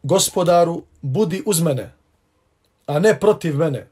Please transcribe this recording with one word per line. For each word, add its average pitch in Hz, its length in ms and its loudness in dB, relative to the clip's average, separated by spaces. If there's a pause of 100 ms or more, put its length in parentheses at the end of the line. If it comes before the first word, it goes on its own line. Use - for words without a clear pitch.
Gospodaru, 175 800 2 (200)
budi 175 440 -2
uz 190 140 0
mene, 143 320 -2 (920)
a 143 120 -2
ne 185 220 2
protiv 202 360 0
mene. 143 360 -4